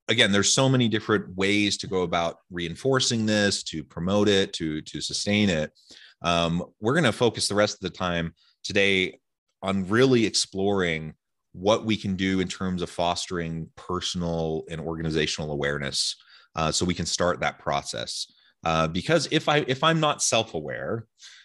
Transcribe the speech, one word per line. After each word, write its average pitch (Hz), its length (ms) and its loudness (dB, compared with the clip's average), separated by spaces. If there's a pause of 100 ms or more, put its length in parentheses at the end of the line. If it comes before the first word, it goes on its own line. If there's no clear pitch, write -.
again, 113 220 6
there's 98 200 4
so 135 180 4
many 127 180 4
different 104 480 0
ways 101 420 2
to - 80 -8
go 92 160 -2
about 85 360 0 (120)
reinforcing 110 760 0
this, 104 360 4
to 78 220 -8
promote 98 460 0
it, 98 240 2
to, 78 280 -4
to - 200 -12
sustain 104 480 0
it. 78 200 0 (540)
Um, 85 400 2 (160)
we're 117 160 0
gonna 151 160 4
focus 107 360 0
the 101 80 -2
rest 104 200 2
of - 60 -20
the 90 140 -6
time 85 380 -2 (300)
today 98 560 2 (420)
on 95 260 -2
really 120 380 6
exploring 90 880 0 (380)
what 98 340 2
we 110 120 2
can 98 180 -4
do 95 240 2
in 92 80 0
terms 92 340 -4
of 82 80 -4
fostering 85 880 -4
personal 85 920 -4
and 82 120 -10
organizational 78 680 -2
awareness, 71 640 -4 (400)
uh, 80 160 0
so 90 140 -2
we 87 80 0
can 87 120 -4
start 87 360 0
that 73 180 -4
process. - 720 -6 (320)
Uh, 80 240 2
because 131 420 0
if 156 200 -2
I, 151 180 2
if 131 160 -2
I'm 160 160 2
not 147 240 0
self-aware, 80 840 -2 (400)